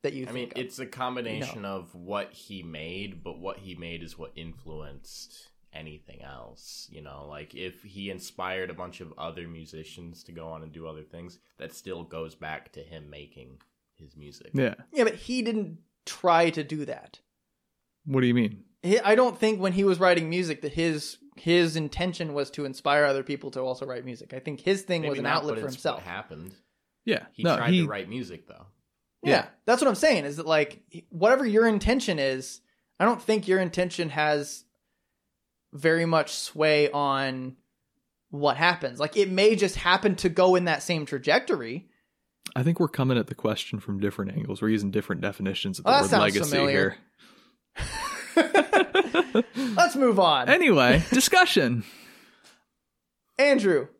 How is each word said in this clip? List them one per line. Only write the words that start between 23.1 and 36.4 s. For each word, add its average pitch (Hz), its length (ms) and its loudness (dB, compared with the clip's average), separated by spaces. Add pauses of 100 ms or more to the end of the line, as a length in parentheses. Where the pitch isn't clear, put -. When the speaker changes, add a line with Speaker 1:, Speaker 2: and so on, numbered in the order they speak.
Speaker 1:
people 139 280 -8
to 131 80 -8
also 127 260 -4
write 127 200 -10
music. 123 280 -14
I 131 60 -12
think 139 220 -10
his 190 220 0
thing 170 180 -2
Speaker 2:
Maybe 151 100 -4
Speaker 1:
was 139 80 -4
an 139 60 -6
Speaker 2:
not, 143 120 0
Speaker 1:
outlet 147 180 -4
Speaker 2:
but - 60 -6
Speaker 1:
for 147 60 -6
Speaker 2:
it's 131 80 -8
Speaker 1:
himself. 131 220 -4
Speaker 2:
what - 80 -16
happened. 87 500 -14 (500)
Speaker 3:
Yeah. - 280 -2
Speaker 2:
He - 100 -10
Speaker 3:
No, 170 140 2
Speaker 2:
tried 120 160 2
Speaker 3:
he 180 80 4
Speaker 2:
to 156 60 0
write 101 220 -8
music, 107 380 -12
though. - 180 -20 (560)
Speaker 1:
Yeah, 139 100 0
Speaker 3:
Yeah. 139 140 2 (200)
Speaker 1:
that's 233 160 4
what 285 80 4
I'm 202 60 2
saying, 208 300 4
is 143 120 -8
that, 160 100 -8
like, 151 340 0 (280)
whatever 233 360 4
your 220 220 6
intention 214 500 2
is, 135 440 -4 (380)
I 185 60 4
don't 226 160 2
think 214 260 0
your 185 120 4
intention 175 500 -2
has 147 540 -2 (1120)
very 165 320 2
much 160 280 2
sway 151 560 2